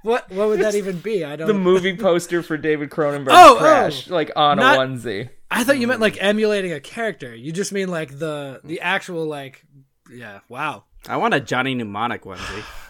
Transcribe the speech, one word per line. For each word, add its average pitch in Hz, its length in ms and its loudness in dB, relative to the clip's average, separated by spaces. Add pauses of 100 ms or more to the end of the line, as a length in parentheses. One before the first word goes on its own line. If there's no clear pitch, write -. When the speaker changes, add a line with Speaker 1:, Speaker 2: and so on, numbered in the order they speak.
Speaker 1:
What, 226 280 -2
what 202 160 0
would 214 100 2
that 214 160 2
Speaker 2:
It's - 40 0
Speaker 1:
even 185 200 -4
be? 190 260 -4
I 147 120 -8
don't 160 100 -4
Speaker 2:
the 214 80 2
movie 185 420 2
poster 175 460 0
for 160 140 -4
David 151 340 -2
Cronenberg's 143 400 -2
Speaker 1:
Oh, 320 240 10
oh. - 60 2
Speaker 2:
Crash, 208 500 2
like, 160 240 -2
on 147 240 4
Speaker 1:
Not 254 180 4
Speaker 2:
a 131 40 2
onesie. 123 500 -6 (180)
Speaker 1:
I 202 140 0
thought 269 160 4
you 233 80 0
meant, 240 140 -2
Speaker 3:
Mm. - 20 2
Speaker 1:
like, 202 180 0
emulating 208 520 0
a 143 80 -8
character. 180 560 -10
You 135 160 -12
just 190 180 -6
mean, 196 180 -4
like, 156 300 -8
the, 143 460 -8
the 160 160 -10
actual, 175 460 -4
like, 139 380 -12 (460)
yeah, 110 380 -18
wow. 127 360 -8 (240)
Speaker 3:
I 127 100 -4
want 208 160 0
a 139 60 0
Johnny 127 360 -2
Mnemonic 110 480 -6
onesie. 95 400 -12 (260)